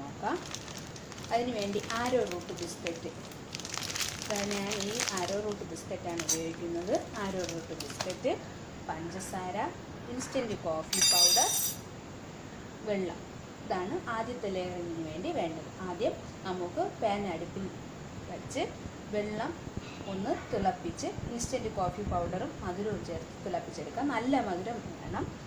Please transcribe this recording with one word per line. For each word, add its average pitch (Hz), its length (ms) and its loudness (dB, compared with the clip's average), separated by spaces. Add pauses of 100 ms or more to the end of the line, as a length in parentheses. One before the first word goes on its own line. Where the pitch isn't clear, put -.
നോക്കാം. 165 360 0 (960)
അതിനുവേണ്ടി 214 460 4
arrowroot 220 800 4
ബിസ്ക്കറ്റ്. - 480 -2 (1200)
ദാ 202 160 4
ഞാൻ 202 280 0
ഈ 202 180 0 (300)
arrowroot 196 420 0
ബിസ്ക്കറ്റാണ് 170 560 -4
ഉപയോഗിക്കുന്നത്. 170 800 0 (280)
arrowroot 170 420 -2
ബിസ്ക്കറ്റ്, 185 680 -2 (520)
പഞ്ചസാര, 185 800 -2 (420)
ഇൻസ്റ്റന്റ് 247 520 0
കോഫി 160 360 2 (140)
പൗഡർ, - 360 10 (1300)
വെള്ളം. 196 320 0 (500)
ഇതാണ് 214 440 0
ആദ്യത്തെ 226 400 0
ലെയറിന് 175 580 -2
വേണ്ടി 175 240 -2
വേണ്ടത്. 165 500 -2
ആദ്യം 180 300 2 (320)
നമുക്ക് 185 480 0 (100)
പാൻ 202 260 4
അടുപ്പിൽ 175 420 -2 (600)
വച്ച് - 300 -4 (520)
വെള്ളം 214 420 0 (540)
ഒന്ന് 214 480 0
തിളപ്പിച്ച് 196 520 2
ഇൻസ്റ്റന്റ് 240 680 -2
കോഫി 185 260 2
പൗഡറും 185 500 0 (100)
മധുരവും 190 440 0
ചേർത്ത് 165 400 -6
തിളപ്പിച്ചെടുക്കാം. 180 600 0
നല്ല 254 340 6
മധുരം 196 380 0
വേണം - 480 -2 (200)